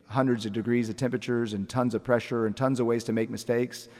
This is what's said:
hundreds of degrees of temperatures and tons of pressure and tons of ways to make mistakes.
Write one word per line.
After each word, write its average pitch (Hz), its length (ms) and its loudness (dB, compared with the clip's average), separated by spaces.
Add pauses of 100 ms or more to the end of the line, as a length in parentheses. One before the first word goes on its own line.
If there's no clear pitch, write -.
hundreds 120 400 2
of 104 80 -4
degrees 117 340 2
of 110 80 -6
temperatures 120 560 0
and 98 160 -4
tons 123 260 0
of 110 80 -2
pressure 120 440 2
and 104 100 -2
tons 131 240 0
of 120 60 2
ways 117 180 2
to 113 80 -2
make 110 160 0
mistakes. 120 600 -2 (120)